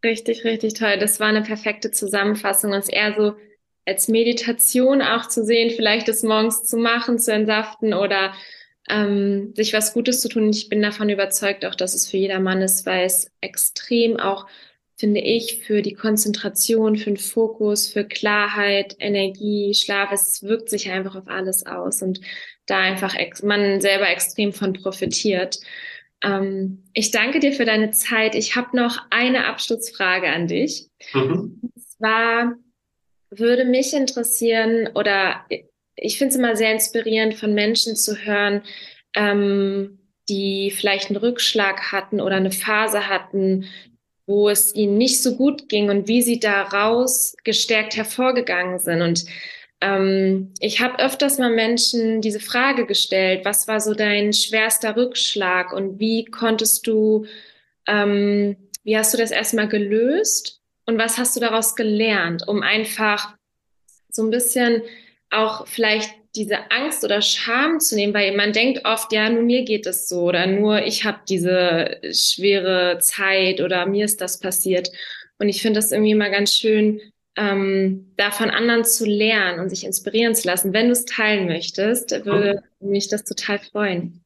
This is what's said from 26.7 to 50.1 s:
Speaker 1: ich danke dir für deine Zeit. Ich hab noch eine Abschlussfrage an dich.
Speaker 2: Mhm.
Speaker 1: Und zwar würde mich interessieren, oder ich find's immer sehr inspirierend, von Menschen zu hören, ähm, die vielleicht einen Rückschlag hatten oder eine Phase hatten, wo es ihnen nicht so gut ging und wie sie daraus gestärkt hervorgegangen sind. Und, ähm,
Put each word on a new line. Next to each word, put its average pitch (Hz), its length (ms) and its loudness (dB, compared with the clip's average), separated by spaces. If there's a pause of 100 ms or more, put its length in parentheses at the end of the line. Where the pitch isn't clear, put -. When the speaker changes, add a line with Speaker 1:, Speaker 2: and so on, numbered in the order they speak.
Speaker 1:
ich 214 180 0
danke 240 280 2
dir 277 140 4
für 247 120 0
deine 214 260 2
Zeit. 220 440 0
Ich 220 200 -2
hab 247 180 -4
noch 240 260 2 (100)
eine 247 360 2
Abschlussfrage 185 840 -2
an 165 200 0
dich. 202 400 -2 (260)
Speaker 2:
Mhm. - 480 -2
Speaker 1:
Und 240 100 -10 (260)
zwar 233 580 0 (760)
würde 233 360 2
mich 262 280 2
interessieren, 226 1040 0
oder 196 500 0 (500)
ich - 220 -6
find's 269 180 0
immer 240 200 2
sehr 220 180 2
inspirierend, 220 640 0
von 214 180 -2
Menschen 220 420 0
zu 214 220 -2
hören, 202 460 0 (520)
ähm, 202 840 0 (280)
die 196 440 -2
vielleicht 196 380 -2
einen 202 80 -2
Rückschlag 214 720 0
hatten 196 300 -2
oder 190 140 0
eine 190 160 2
Phase 208 560 0
hatten, 190 580 0 (640)
wo 208 200 4
es 208 280 2
ihnen 202 220 2
nicht 262 260 2
so 233 120 0
gut 277 340 0
ging 208 200 2
und 202 180 2
wie 233 140 4
sie 233 180 2
daraus 208 1040 2
gestärkt 214 540 0
hervorgegangen 214 800 0
sind. 170 240 0
Und, 170 240 0 (560)
ähm, 190 760 2